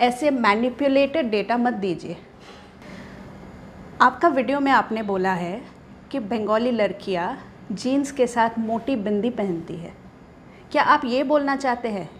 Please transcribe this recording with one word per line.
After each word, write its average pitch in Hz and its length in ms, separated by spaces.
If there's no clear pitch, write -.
ऐसे 247 300
manipulated 269 1000
data 214 260
मत 240 180
दीजिए। 185 420
आपका 262 280
वीडियो 269 320
में 277 120
आपने 220 320
बोला 190 300
है 175 260
कि 277 100
बंगाली 220 520
लड़कियाँ 196 640
jeans 269 400
के 247 140
साथ 226 340
मोटी 226 360
बिंदी 208 360
पहनती 175 440
है। 170 160
क्या 285 120
आप 294 200
ये 254 200
बोलना 277 320
चाहते 247 320
हैं 185 200